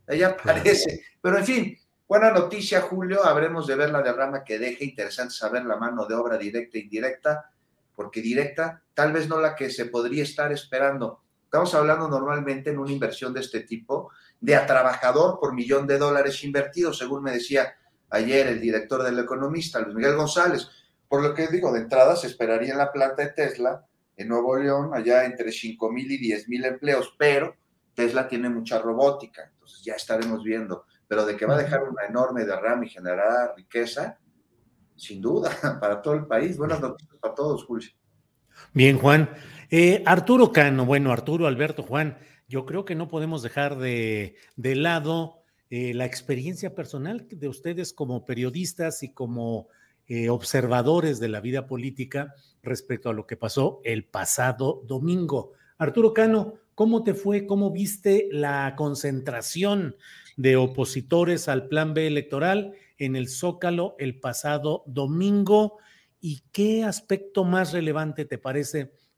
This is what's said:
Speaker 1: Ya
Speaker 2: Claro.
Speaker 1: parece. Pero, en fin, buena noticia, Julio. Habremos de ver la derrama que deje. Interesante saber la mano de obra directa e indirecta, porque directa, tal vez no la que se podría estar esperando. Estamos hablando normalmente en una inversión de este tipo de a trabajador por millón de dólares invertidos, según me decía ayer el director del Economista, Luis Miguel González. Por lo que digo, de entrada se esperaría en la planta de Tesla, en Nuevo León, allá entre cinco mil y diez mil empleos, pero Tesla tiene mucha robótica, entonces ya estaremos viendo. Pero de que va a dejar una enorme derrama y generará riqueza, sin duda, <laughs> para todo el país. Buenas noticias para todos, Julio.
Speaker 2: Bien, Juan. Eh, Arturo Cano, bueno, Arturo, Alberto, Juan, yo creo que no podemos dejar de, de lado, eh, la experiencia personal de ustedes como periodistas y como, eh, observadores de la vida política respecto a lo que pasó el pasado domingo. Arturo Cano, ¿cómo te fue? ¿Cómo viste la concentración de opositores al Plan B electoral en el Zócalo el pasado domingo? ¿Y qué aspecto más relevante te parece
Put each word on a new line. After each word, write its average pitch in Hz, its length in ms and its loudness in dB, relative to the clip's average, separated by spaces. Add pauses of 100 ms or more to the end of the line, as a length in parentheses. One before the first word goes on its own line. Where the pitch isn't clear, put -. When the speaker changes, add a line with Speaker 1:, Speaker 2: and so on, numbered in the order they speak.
Speaker 1:
Ya 180 280 2
Speaker 2:
Claro. - 240 2
Speaker 1:
parece. - 440 2 (180)
Pero, 185 160 2
en 196 80 2
fin, 240 320 -2 (280)
buena 214 260 6
noticia, 190 500 0
Julio. 185 420 -2
Habremos 160 440 2
de 135 80 -2
ver 147 160 0
la 143 100 0
derrama 135 420 -2
que 110 160 -6
deje. 123 240 -6
Interesante 123 500 -8
saber 117 300 -4
la 113 140 -4
mano 117 280 -4
de 107 100 -4
obra 117 220 -2
directa 110 400 -8
e 107 40 -6
indirecta, 131 680 -4 (460)
porque 104 260 -10
directa, 143 600 -4 (100)
tal 151 200 2
vez 156 160 -2
no 160 100 -2
la 156 160 2
que 131 140 -6
se 120 160 -6
podría 120 380 -2
estar 147 280 -4
esperando. 135 680 -2 (240)
Estamos 175 300 0
hablando 156 340 4
normalmente 139 640 -2
en 143 80 -4
una 139 120 -6
inversión 127 420 -4
de 131 60 -6
este 113 220 -6
tipo 117 500 -8 (300)
de 143 140 4
a 135 100 4
trabajador 131 760 4
por 135 140 -2
millón 135 340 0
de 139 100 2
dólares 139 460 2
invertidos, 143 540 -2
según 139 260 -6
me 135 80 -4
decía 127 440 0 (340)
ayer 131 380 2
el 113 120 -2
director 113 440 0
del 123 160 0
Economista, 135 600 -4
Luis 104 160 -6
Miguel 135 200 2
González. 151 520 2 (400)
Por 143 140 2
lo 147 120 2
que 160 140 -2
digo, 165 260 0
de 117 80 0
entrada 131 340 8
se 151 120 -4
esperaría 113 440 0
en 135 60 -2
la 143 140 2
planta 135 320 0
de 147 100 -4
Tesla, 131 520 -2 (300)
en 101 140 -8
Nuevo 120 280 2
León, 143 360 0
allá 120 320 4
entre 120 260 -4
cinco 113 400 -6
mil 131 180 -6
y 139 80 -2
diez 110 300 -2
mil 123 160 -4
empleos, 131 540 -2
pero 139 380 2 (380)
Tesla 123 360 0
tiene 123 200 -4
mucha 117 300 -2
robótica, 117 720 -2
entonces - 300 -20
ya 110 120 -8
estaremos 113 460 -4
viendo. 104 440 -6 (200)
Pero 107 200 0
de 104 100 -2
que 107 100 -4
va 139 100 2
a 147 60 4
dejar 143 220 -2
una 117 220 -6
enorme 120 400 -2
derrama 107 400 -2
y - 40 -12
generará 101 640 0
riqueza, 135 640 -6 (800)
sin 98 260 -14
duda, 135 300 0
<laughs> - 300 -4
para 104 200 0
todo 151 120 -2
el 151 140 -2
país. 147 300 0
Buenas 147 220 -2
noticias - 400 -10
para 113 160 -6
todos, 143 300 -4
Julio. 113 240 -8 (840)
Speaker 2:
Bien, 135 240 8
Juan. 147 320 6 (400)
Eh, 175 360 6
Arturo 185 480 6
Cano, 135 320 6
bueno, 139 260 4
Arturo, 156 360 0
Alberto, 143 360 -2
Juan, 143 340 -2 (300)
yo 131 180 -6
creo 185 200 -6
que 180 100 -6
no 160 120 -6
podemos 160 340 -6
dejar 143 360 -4
de, 113 580 -4 (200)
de 131 200 -2
lado, 160 680 -2 (260)
eh, 123 240 -6
la 123 120 -2
experiencia 147 720 -8
personal 156 540 -10
de 147 180 -10
ustedes 170 460 -8
como 123 320 -6
periodistas 156 760 -6
y 131 100 -14
como, 117 560 -6 (380)
eh, 117 220 -2
observadores 123 920 2
de 117 80 -2
la 107 100 -6
vida 127 280 -6
política 131 680 -8 (260)
respecto 123 480 -6
a 117 40 -2
lo 110 120 -8
que - 120 -12
pasó 135 480 -2
el 113 180 -4
pasado 127 840 -2
domingo. 143 680 -2 (240)
Arturo 220 360 4
Cano, 220 420 2 (200)
¿cómo 226 300 2
te 196 80 2
fue? 202 340 -2
¿Cómo 196 240 2
viste 196 580 2
la 143 460 -2
concentración 143 1200 -2 (400)
de 131 220 8
opositores 139 920 2
al 135 220 0
Plan 156 240 0
B 156 140 2
electoral 156 640 0 (240)
en 131 180 -4
el 127 140 -4
Zócalo 175 720 -4
el 131 200 -8
pasado 147 640 -4
domingo? 196 920 2 (420)
¿Y 151 320 -10
qué 220 320 0
aspecto 196 640 -2
más 180 260 2
relevante 156 540 -4
te 127 120 -8
parece 139 540 -6 (260)